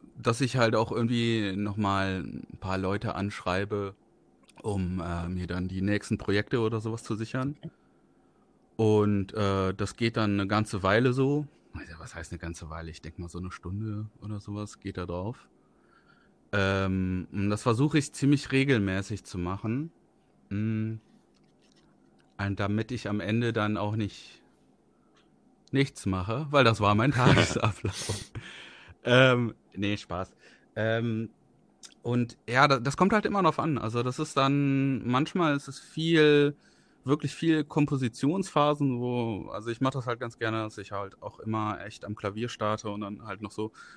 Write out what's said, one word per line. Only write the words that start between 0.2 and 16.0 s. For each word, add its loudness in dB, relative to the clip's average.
dass 0
ich 0
halt 4
auch 2
irgendwie 0
noch -4
mal 0
ein -12
paar -4
Leute -2
anschreibe, -4
um, -2
äh, -4
mir -4
dann -4
die -4
nächsten -2
Projekte 0
oder 0
sowas -6
zu -6
sichern. -6
Und, 4
äh, 0
das -6
geht 0
dann 2
eine 0
ganze 0
Weile 4
so. 0
Also, -14
was -16
heißt -10
eine -8
ganze -10
Weile? -10
Ich -16
denk -14
mal, -10
so -10
eine -8
Stunde -6
oder -10
sowas -10
geht -10
da -6
drauf. -8